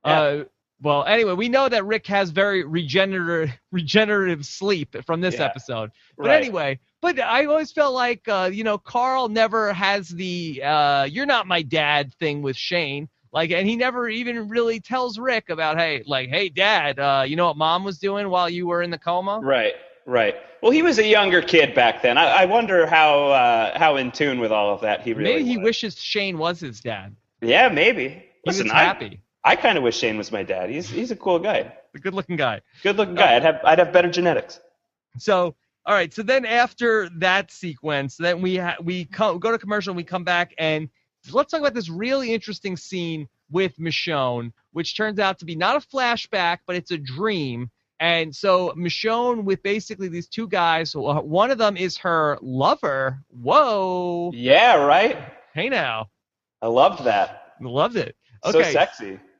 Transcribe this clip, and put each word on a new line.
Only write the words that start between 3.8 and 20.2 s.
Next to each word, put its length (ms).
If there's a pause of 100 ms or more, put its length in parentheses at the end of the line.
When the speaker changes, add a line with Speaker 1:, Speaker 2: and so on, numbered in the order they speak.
Speaker 2:
sleep 500 (100)
from 160
this 140
Speaker 1:
Yeah. 100
Speaker 2:
episode. 460 (260)
But 100
Speaker 1:
Right. 160
Speaker 2:
anyway, 360 (220)
but 180
I 260
always 260
felt 220
like, 340
uh, 260
you 100
know, 140
Carl 500
never 460
has 360
the, 540
uh, 400
"You're 220
not 220
my 160
dad" 520
thing 260
with 140
Shane. 540 (240)
Like, 180
and 160
he 80
never 320
even 400
really 320
tells 400
Rick 300
about, 280
hey, 280
like, 240
"Hey, 200
Dad, 500
uh, 280
you 80
know 120
what 100
Mom 260
was 160
doing 300
while 200
you 180
were 160
in 80
the 80
coma?" 440
Speaker 1:
Right, 300 (320)
right. 300 (260)